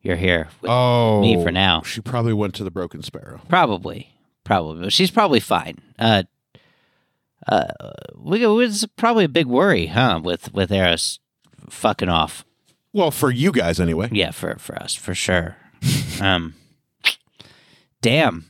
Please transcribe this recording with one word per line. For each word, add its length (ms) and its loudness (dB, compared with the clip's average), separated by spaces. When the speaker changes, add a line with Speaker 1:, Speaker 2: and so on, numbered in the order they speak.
Speaker 1:
you're 160 -2
here 320 0
with 80 -6
Speaker 2:
Oh, 500 2
Speaker 1:
me 220 4
for 100 0
now. 300 2
Speaker 2:
she 180 -10
probably 320 -2
went 220 -2
to 100 -10
the 60 -6
Broken 320 -10
Sparrow. 480 -16
Speaker 1:
Probably. 640 -2
Probably. 440 -2
She's 220 2
probably 300 2
fine. 360 -2
Uh, 240 2
uh, 200 0
we, 260 -2
it 40 4
was 400 2
probably 280 2
a 40 2
big 180 2
worry, 420 4
huh, 360 2
with, 300 -6
with 180 0
Eris 460 2
fucking 400 -2
off. 380 0
Speaker 2:
Well, 160 2
for 200 0
you 220 0
guys, 260 0
anyway. 320 0
Speaker 1:
Yeah, 200 0
for, 280 -8
for 240 -16
us, 120 -8
for 200 -10
sure. 420 -2
<laughs> 140 2
Um, 340 2
damn. 480 0